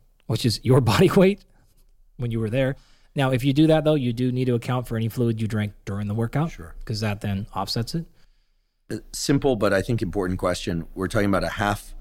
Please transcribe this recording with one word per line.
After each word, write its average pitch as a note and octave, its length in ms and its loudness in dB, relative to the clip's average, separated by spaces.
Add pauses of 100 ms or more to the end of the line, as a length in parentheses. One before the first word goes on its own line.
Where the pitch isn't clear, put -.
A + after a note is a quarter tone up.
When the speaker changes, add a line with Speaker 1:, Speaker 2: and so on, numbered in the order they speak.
(260)
Speaker 1:
which - 180 -2
is A2+ 200 0
your C3 160 6
<laughs> A#2 120 2
body F3 180 6
weight G3 340 4 (720)
when A#2+ 140 -6
you A2+ 80 -2
were A2 100 -2
there. C3 240 0 (420)
Now, C3+ 140 2
if B2+ 140 2
you C#3+ 80 4
do D#3 160 6
that, D#3 160 4
though, D3+ 100 4
you B2 180 0
do B2 200 -2
need B2+ 140 -2
to B2 80 2
account B2 340 -2
for A#2 80 -4
any A2+ 120 -2
fluid A#2 320 0
you A2 60 0
drank G#2+ 260 -2 (120)
during G#2 240 -6
the G#2 60 -4
workout, C3+ 360 -2
Speaker 2:
Sure. - 240 -16 (100)
Speaker 1:
'cause G#2+ 160 -6
that G#2 200 -2
then G2+ 340 -4
offsets G#2+ 400 -4
it. E3 120 -6 (840)
Speaker 2:
Uh, A2 60 -6 (160)
simple, C#3 440 2
but G2+ 160 2
I F#2+ 100 4
think A#2 200 -2
important F#2 380 -2
question. F2 540 -2
We're F#2+ 140 -4
talking G#2 200 0
about F2+ 160 2
a E2 60 -4
half G#2 500 -4